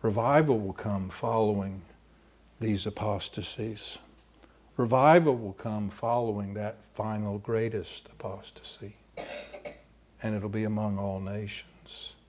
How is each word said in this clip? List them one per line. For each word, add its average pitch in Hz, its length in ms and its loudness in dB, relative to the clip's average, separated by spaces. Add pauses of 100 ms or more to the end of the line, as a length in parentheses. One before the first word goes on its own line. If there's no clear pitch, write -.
Revival 120 580 4
will 95 140 -4
come 95 360 -4
following 101 720 0 (800)
these 107 260 0
apostasies. 104 1120 -6 (800)
Revival 139 580 8
will 107 180 -6
come 107 360 -4
following 110 640 -2
that 104 240 -6 (160)
final 107 460 -4
greatest 110 680 -4
apostasy. - 880 -14 (1300)
And 110 140 -2
it'll 104 140 -4
be 110 160 -2
among 107 340 -2
all 98 200 -2
nations. - 960 -10 (140)